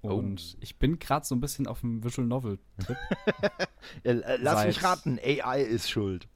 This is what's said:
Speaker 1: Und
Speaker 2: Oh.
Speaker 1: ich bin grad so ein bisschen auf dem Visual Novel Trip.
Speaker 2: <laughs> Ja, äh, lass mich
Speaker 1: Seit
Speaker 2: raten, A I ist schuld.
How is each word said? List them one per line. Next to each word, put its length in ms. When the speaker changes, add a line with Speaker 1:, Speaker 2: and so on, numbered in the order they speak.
Speaker 1:
Und 560
Speaker 2:
Oh. 60
Speaker 1:
ich 160
bin 200
grad 280
so 80
ein 80
bisschen 240
auf 140
dem 220
Visual 240
Novel 320
Trip. 240
Speaker 2:
<laughs> 680
Ja, 80
äh, 280
lass 240
mich 120
Speaker 1:
Seit 80
Speaker 2:
raten, 380
A 360
I 40
ist 280
schuld. 440